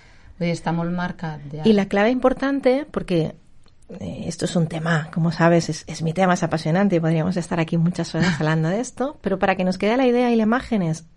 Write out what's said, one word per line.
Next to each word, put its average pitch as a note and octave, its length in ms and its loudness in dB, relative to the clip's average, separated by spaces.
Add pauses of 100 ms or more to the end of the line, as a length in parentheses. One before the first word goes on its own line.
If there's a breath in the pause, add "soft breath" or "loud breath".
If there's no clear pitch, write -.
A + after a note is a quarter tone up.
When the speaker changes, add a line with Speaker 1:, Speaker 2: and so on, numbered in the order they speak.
(400 soft breath)
Speaker 1:
Vull E3+ 80 -2
dir, E3+ 80 0
està D#3+ 180 -4
molt E3+ 180 -2
marcat, F3 480 -6 (120)
ja. D3+ 140 -10
Speaker 2:
Y A3 80 8
la G3 140 2
clave G3+ 240 2
importante, C4+ 800 2
porque E3+ 460 -2 (540)
Eh, - 380 -10
esto - 180 -6
es F3 120 -2
un E3 100 2
tema, D#3+ 460 -2
como E3 180 0
sabes, E3+ 380 4
es, - 180 -8
es D#3+ 140 -10
mi D#3+ 120 -2
tema, F3+ 200 2
es F3+ 100 -2
apasionante E3 540 0
y - 20 4
podríamos E3 380 0
estar E3 220 -4
aquí E3 180 0
muchas E3 380 0
horas E3 200 2
Speaker 1:
<laughs> C3 40 -4
Speaker 2:
hablando D#3+ 300 0
de G3 120 -2
esto, C4+ 400 -6
pero F#3+ 180 -2
para F#3+ 160 2
que F#3 80 -2
nos F#3 140 0
quede G#3 200 0
la C4+ 100 2
idea A#3+ 240 2
y A#3 40 4
la A3+ 80 4
imagen A3+ 380 0
es, D#3+ 240 -2 (120)